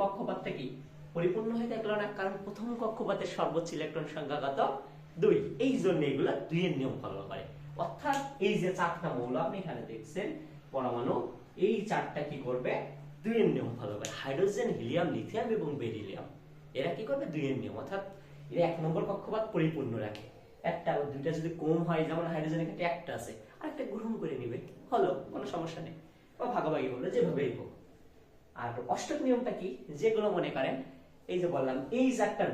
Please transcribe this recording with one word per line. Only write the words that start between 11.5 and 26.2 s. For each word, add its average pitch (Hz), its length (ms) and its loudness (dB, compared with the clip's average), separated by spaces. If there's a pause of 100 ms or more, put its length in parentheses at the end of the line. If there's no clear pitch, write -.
এই 226 80 6 (140)
চারটা 156 400 0
কি 147 160 -6
করবে? 123 280 0 (500)
দুইয়ের 214 320 6
নিয়ম 123 240 0
ফলো 104 200 -4
করে। - 200 -4
হাইড্রোজেন, 196 500 2 (100)
হিলিয়াম, 156 360 2
লিথিয়াম 226 320 -2 (100)
এবং 160 120 0 (120)
বেরিলিয়াম, 104 440 -4 (520)
এরা 151 200 2
কি 220 120 -4
করবে? 277 240 0
দুইয়ের 135 280 2
নিয়ম, - 200 -6
অর্থাৎ 196 220 -4 (480)
এরা 170 160 4
এক 165 160 0
নম্বর 165 260 2
কক্ষপথ 214 340 -2 (120)
পরিপূর্ণ 156 380 2 (120)
রাখে। 107 200 -8 (460)
একটা - 260 -2
বা 143 60 2 (100)
দুইটা 151 240 -2
যদি 160 120 0 (120)
কম 160 160 4 (100)
হয়, 160 220 4
যেমন 165 240 0
হাইড্রোজেনের 156 340 0
ক্ষেত্রে - 260 -2
একটা - 260 -6
আছে, - 120 -8 (280)
আরেকটা 294 320 -4
গ্রহণ 220 300 -2
করে 151 200 -2
নিবে, 117 160 -4 (340)
হলো, 196 180 6 (240)
কোনো - 200 -6
সমস্যা 165 320 -4
নেই, 160 100 -10 (420)